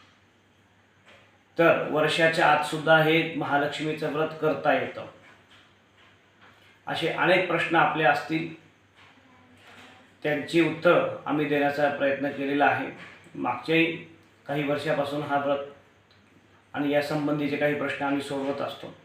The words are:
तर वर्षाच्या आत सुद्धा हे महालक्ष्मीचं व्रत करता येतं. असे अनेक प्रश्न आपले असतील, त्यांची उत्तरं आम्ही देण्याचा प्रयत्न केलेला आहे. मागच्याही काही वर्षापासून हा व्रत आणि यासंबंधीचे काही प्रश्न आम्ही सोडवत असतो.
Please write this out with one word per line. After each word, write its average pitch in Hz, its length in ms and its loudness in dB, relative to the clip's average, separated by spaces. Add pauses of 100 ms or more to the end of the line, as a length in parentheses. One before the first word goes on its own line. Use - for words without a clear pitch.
(1600)
तर 165 320 4
वर्षाच्या 156 560 2
आत 147 180 4
सुद्धा 156 340 4
हे 156 360 2
महालक्ष्मीचं 147 800 -2
व्रत 156 160 -2 (120)
करता 151 320 0
येतं. 120 340 -4 (1800)
असे 143 220 -4
अनेक 175 400 2
प्रश्न 160 280 -2
आपले 151 280 2
असतील, 160 580 -2 (1600)
त्यांची 147 380 0
उत्तरं 156 560 2 (100)
आम्ही 147 200 0
देण्याचा 143 420 0
प्रयत्न 139 400 -2
केलेला 139 380 0
आहे. - 240 0 (440)
मागच्याही 160 640 0 (500)
काही 147 180 -4
वर्षापासून 143 580 -2
हा 143 160 -2
व्रत 139 200 0 (1160)
आणि 143 160 -2
यासंबंधीचे 147 680 0
काही 147 180 0
प्रश्न 139 300 -4
आम्ही 139 180 0
सोडवत 139 380 -6
असतो. - 340 -10 (100)